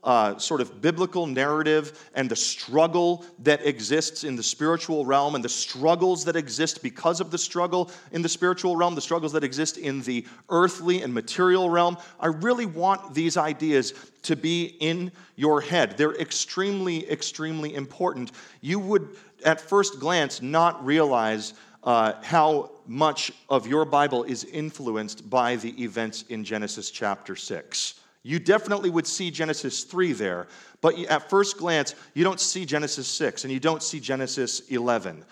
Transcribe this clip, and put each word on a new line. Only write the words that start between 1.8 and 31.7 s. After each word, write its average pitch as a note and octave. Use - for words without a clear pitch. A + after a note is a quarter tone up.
and C3
the A2+
struggle E3+
that D3
exists C#3+
in C#3
the A2+
spiritual D#3+
realm C#3+
and A#2+
the -
struggles E3+
that E3
exist D3+
because E3
of D#3
the F3
struggle F3
in E3
the E3
spiritual F3+
realm, F3
the C#3+
struggles D#3+
that D3+
exist C#3+
in C3+
the A#2+
earthly F3+
and B2+
material F3+
realm, F3
I D#3+
really A3
want F#3
these D#3+
ideas D3+
to D#3+
be E3+
in E3+
your D3
head. C3+
They're D3+
extremely, F#3
extremely D#3
important. C3+
You F3
would, F#3+
at D#3
first G3
glance, D3
not D#3
realize, B2
uh, A2+
how D#3
much C#3
of B2
your D3+
Bible C#3+
is B2
influenced A2+
by A#2+
the A#2
events A2
in A2
Genesis G#2
chapter G2
six. -
You D3+
definitely G3+
would E3
see F3+
Genesis D3
three F3
there, F2+
but E3
y-, F3
at D3+
first G3
glance, D#3+